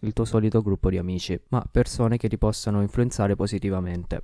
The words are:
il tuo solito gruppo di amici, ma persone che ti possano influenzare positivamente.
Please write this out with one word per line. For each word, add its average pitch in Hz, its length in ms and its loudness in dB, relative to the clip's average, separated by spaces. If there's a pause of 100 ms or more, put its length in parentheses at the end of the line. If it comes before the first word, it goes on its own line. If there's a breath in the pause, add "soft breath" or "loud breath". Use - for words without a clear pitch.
il 107 120 -4
tuo 120 120 0
solito 110 360 2
gruppo 98 280 2
di 92 80 0
amici, 90 420 -4 (100)
ma 123 200 0
persone 120 480 2
che 113 100 -2
ti 107 100 -2
possano 104 440 0
influenzare 101 540 0
positivamente. 92 880 -4